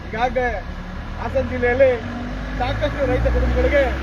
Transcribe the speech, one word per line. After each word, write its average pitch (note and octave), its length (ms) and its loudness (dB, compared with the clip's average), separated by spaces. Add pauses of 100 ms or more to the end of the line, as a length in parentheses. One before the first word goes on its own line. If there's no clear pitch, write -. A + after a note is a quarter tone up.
ಈಗಾಗಲೇ B3 440 -2 (680)
ಹಾಸನ B3 320 -2
ಜಿಲ್ಲೆಯಲ್ಲಿ B3 420 4 (680)
ಸಾಕಷ್ಟು C4+ 480 0
ರೈತ B3+ 220 2
ಕುಟುಂಬಗಳಿಗೆ B3+ 560 4 (200)